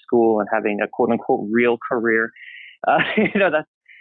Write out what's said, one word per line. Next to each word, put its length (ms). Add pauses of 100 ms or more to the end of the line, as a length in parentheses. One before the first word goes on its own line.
school 380
and 120
having 300
a 80
quote 200
unquote 400
real 260 (140)
career. 400 (560)
Uh, 120 (100)
<laughs> 80
you 220
know, 120
that's, 180 (320)